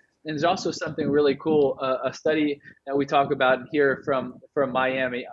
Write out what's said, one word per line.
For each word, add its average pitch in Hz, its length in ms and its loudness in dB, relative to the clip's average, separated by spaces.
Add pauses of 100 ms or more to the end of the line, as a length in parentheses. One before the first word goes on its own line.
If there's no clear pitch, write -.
(240)
And 156 100 -6
there's 147 100 -2
also 180 260 0
something 156 380 -6
really 143 280 2
cool, 147 440 2
uh, 131 240 -2
a 131 80 -4
study 151 480 -2 (260)
that 139 100 -2
we 139 100 0
talk 143 260 2
about 131 280 2 (120)
here 139 320 2
from, 127 360 -4 (140)
from 135 160 0
Miami. 131 640 -2